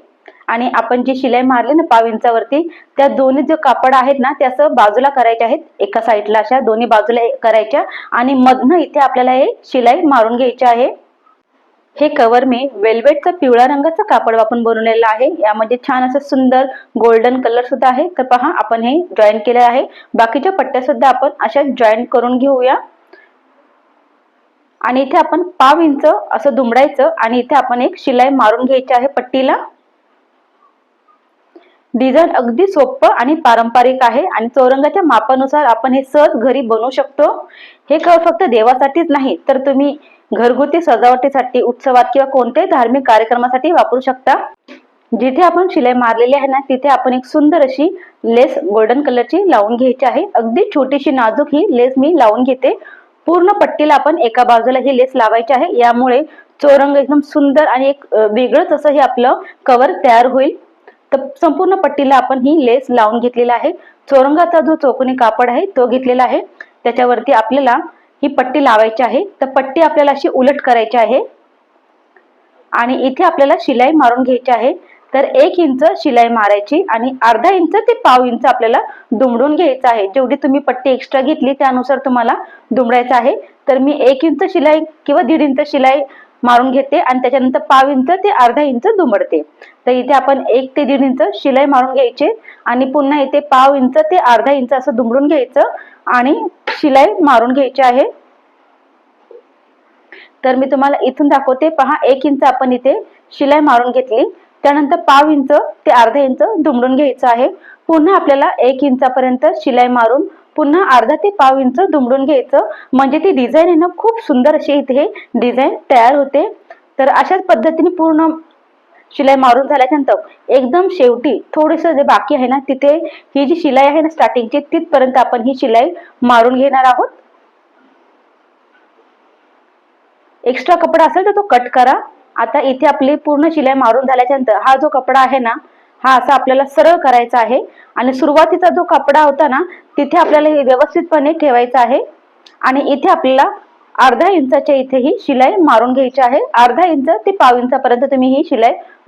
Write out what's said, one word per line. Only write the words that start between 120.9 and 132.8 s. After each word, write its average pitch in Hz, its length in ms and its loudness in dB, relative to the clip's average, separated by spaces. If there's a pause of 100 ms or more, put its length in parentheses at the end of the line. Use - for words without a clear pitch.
शेवटी 247 480 0 (160)
थोडंसं 320 380 0
जे 277 100 0
बाकी 254 320 0
आहे 254 120 -2
ना, 262 120 -2
तिथे 277 380 0 (400)
ही 277 100 0
जी 320 100 0
शिलाई 277 300 2
आहे 294 140 2
ना 320 80 -2
स्टार्टिंगची, 247 500 -2
तिथपर्यंत 294 580 -2
आपण 240 260 0
ही 262 120 -2
शिलाई 254 360 0 (320)
मारून 247 320 4
घेणार 262 300 0
आहोत. 254 240 2 (3250)
एक्स्ट्रा 254 320 -2
कपडा 330 280 0
असेल 320 200 0
तर 415 60 2
तो 403 120 -2
कट 247 260 0
करा. 262 320 2 (360)
आता 285 240 -2
इथे 269 260 -2